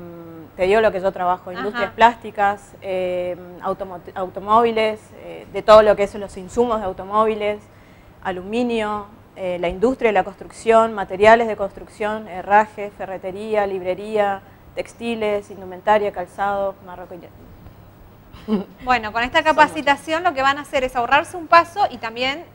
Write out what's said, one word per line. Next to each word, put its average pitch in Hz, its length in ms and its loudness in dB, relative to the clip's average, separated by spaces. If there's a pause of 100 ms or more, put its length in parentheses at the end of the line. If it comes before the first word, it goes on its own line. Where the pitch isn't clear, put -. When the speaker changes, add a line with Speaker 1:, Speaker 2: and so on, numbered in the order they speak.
(580)
Speaker 1:
te 190 60 0
digo 202 180 4
lo 214 100 4
que 185 80 -6
yo 190 140 0
trabajo, 180 360 -2
Speaker 2:
Ajá. 180 100 -10
Speaker 1:
industrias 226 340 -4
plásticas, 214 880 0
em, 180 580 -4 (220)
automo-, 190 400 -8 (120)
automóviles, 214 840 0 (240)
eh, 170 300 -18
de 196 80 -4
todo 220 220 10
lo 208 120 4
que 202 120 0
son 220 120 -12
los 196 160 -12
insumos 220 460 -2
de 202 40 -6
automóviles, 208 760 -2 (600)
aluminio, 208 840 -4 (320)
eh, 180 240 -4
la 170 80 0
industria 226 400 0
de 208 40 2
la 185 120 2
construcción, 220 680 2
materiales 214 540 4
de 214 80 -4
construcción, 214 720 -8
herraje, 202 680 0
ferretería, 196 680 -4
librería, 196 760 -2 (340)
textiles, 220 760 -4
indumentaria, 196 600 0
calzado, 196 640 -4 (100)
marroquí-. 180 440 -18 (1500)
Speaker 2:
Bueno, 233 300 -2
con 233 100 -2
esta 254 160 0
Speaker 1:
Son 302 60 0
Speaker 2:
capacitación 311 800 2
lo 349 100 0
que 262 80 -2
van 277 160 2
a 285 40 -8
hacer 277 220 -2
es 254 120 -6
ahorrarse 269 420 0
un 320 100 -10
paso 339 440 4
y 247 60 -12
también, 254 460 -6 (120)